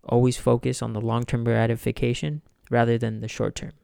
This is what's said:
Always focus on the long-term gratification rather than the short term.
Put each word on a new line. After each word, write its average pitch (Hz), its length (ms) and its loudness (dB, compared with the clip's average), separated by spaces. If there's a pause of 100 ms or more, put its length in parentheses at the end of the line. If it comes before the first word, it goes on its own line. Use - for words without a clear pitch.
Always 123 340 2
focus 123 440 0
on 113 120 -4
the 107 80 -4
long-term 117 420 -2
gratification 117 960 0 (280)
rather 117 280 4
than 110 220 -2
the 110 80 -8
short 107 260 -4
term. - 200 -10 (100)